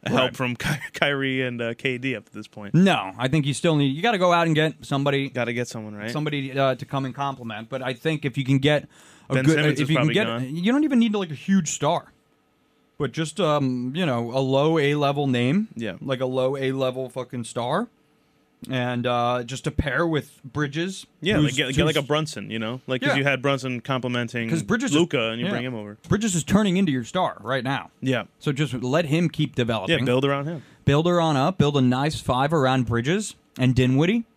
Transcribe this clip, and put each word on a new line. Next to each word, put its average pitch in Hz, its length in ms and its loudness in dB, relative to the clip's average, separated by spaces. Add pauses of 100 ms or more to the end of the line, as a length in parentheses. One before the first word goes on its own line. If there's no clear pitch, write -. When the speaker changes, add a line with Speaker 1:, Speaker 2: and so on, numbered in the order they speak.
Speaker 1:
a 104 60 -2
help 135 100 2
Speaker 2:
Right. 123 160 0
Speaker 1:
from 123 200 -2
<laughs> - 80 -12
Ky-, 147 140 -2 (140)
Kyrie 135 500 0
and, 123 180 -4
uh, 117 140 -4
K 123 240 -4
D 127 160 -4
up 104 140 -10
to - 40 -20
this 107 140 -12
point. 104 260 -14
Speaker 2:
No, 151 460 4
I 127 80 -2
think 139 200 0
you 143 60 -2
still 165 220 0
need, 143 220 2
you 165 40 -8
gotta 226 160 2
go 180 160 4
out 170 140 4
and 160 80 2
get 156 280 2
somebody, 139 460 0
Speaker 1:
Gotta 120 240 -4
get 120 140 -4
someone, 107 300 -10
right? 104 160 -8
Speaker 2:
somebody, 143 440 -4
uh, 135 200 2
to 127 80 -12
come 135 200 -4
and 127 80 -6
compliment. 120 560 -8
But 131 140 -6
I 127 120 -4
think 156 300 -4
if 139 140 -4
you 135 60 -2
can 135 140 4
get 143 280 2 (420)
a 135 60 -2
Speaker 1:
Ben 131 100 2
Speaker 2:
good, 156 120 6
Speaker 1:
Simmons 151 100 2
Speaker 2:
if 147 60 4
Speaker 1:
is 131 80 -2
Speaker 2:
you 139 60 0
can 156 100 0
Speaker 1:
probably 151 180 2
Speaker 2:
get, - 140 2
Speaker 1:
gone. 127 280 -4
Speaker 2:
you 180 140 0
don't 294 140 4
even 269 160 4
need, 220 160 2
like, 180 160 -4
a - 20 -8
huge 190 380 2
star, 151 400 -2 (840)
but 135 140 -2
just, 156 300 -4
um, 135 560 0
you 180 100 0
know, 117 240 0
a 131 80 0
low 139 400 4
A-level 143 480 2
name, 131 480 2
Speaker 1:
Yeah. 107 260 -6
Speaker 2:
like 131 200 -4
a 131 60 0
low 131 300 0
A-level 131 520 -2
fucking 123 340 -8
star. 127 460 -2 (840)
And, 123 360 -2
uh, 123 380 0
just 127 200 -10
to 156 60 0
pair 151 360 0
with 156 380 -2
Bridges, 147 600 -4 (140)
Speaker 1:
Yeah, 196 160 0
like, 151 80 4
Speaker 2:
who's, 131 120 0
Speaker 1:
get, 135 180 0
get, 147 120 4
like, 156 100 2
a 151 40 2
Speaker 2:
who's 131 80 -6
Speaker 1:
Brunson, 147 420 -2
you 110 80 -4
know? 117 300 -4
Like, 127 140 -2
'cause 285 80 2
Speaker 2:
Yeah. 254 60 2
Speaker 1:
you 135 80 0
had 139 160 2
Brunson 127 400 -2
complimenting 120 680 -4
Speaker 2:
'Cause 160 140 -2
Bridges 233 260 -2
is, 143 60 2
Speaker 1:
Luka, 135 340 2
and 113 100 -6
you 160 60 -2
Speaker 2:
yeah. 202 60 -2
Speaker 1:
bring 120 120 -4
him 127 100 -6
over. 104 220 -10 (120)
Speaker 2:
Bridges 214 260 0
is 160 80 0
turning 196 340 4
into 190 140 2
your 127 140 0
star 170 360 -2
right 123 220 -2
now. 123 280 -4 (100)
Speaker 1:
Yeah. 123 240 0 (160)
Speaker 2:
So 151 120 -2
just 135 220 -2
let 127 320 0
him 160 220 2
keep - 260 -2
developing. 117 460 0
Speaker 1:
Yeah, 120 40 0
build 131 200 2
around 139 220 0
him. 165 160 -8 (220)
Speaker 2:
Build 143 220 4
her 175 140 4
on 160 160 2
up. 151 200 0
Build 143 200 2
a 139 60 4
nice 127 380 2
five 139 320 0
around 131 340 2
Bridges 131 500 -2 (220)
and 127 160 4
Dinwiddie. 139 500 2 (120)